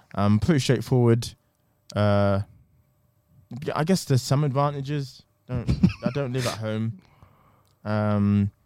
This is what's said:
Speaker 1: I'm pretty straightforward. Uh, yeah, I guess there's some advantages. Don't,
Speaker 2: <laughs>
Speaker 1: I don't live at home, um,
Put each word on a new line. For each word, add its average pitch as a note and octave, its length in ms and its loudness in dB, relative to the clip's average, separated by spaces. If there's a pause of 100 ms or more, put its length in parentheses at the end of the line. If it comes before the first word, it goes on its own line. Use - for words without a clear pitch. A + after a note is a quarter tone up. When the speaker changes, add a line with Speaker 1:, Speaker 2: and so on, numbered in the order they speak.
(140)
Speaker 1:
I'm G#2 260 4
pretty D#3 200 2
straightforward. A#2+ 680 2 (680)
Uh, G2+ 460 2 (1200)
yeah, - 120 -6
I D3 80 0
guess F3+ 220 0
there's C3 160 2
some C#3 220 0
advantages. C#3+ 800 -4 (240)
Don't, A#2+ 220 -4 (220)
Speaker 2:
<laughs> - 140 -8
Speaker 1:
I A#2+ 60 -2
don't C3+ 220 -4
live B2+ 140 -2
at G#2 100 -4
home, A2 420 -4 (840)
um, G#2 680 2 (140)